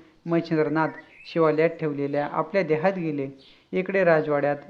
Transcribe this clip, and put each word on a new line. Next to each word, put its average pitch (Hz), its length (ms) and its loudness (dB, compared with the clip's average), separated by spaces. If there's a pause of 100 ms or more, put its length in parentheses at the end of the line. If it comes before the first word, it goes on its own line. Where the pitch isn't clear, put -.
(260)
मच्छिंद्रनाथ 160 640 0 (460)
शिवालयात 160 360 4
ठेवलेल्या 143 640 -4
आपल्या 160 320 -2
देहात 156 340 0
गेले. 147 320 -4 (420)
इकडे 190 320 0
राजवाड्यात 151 540 2 (120)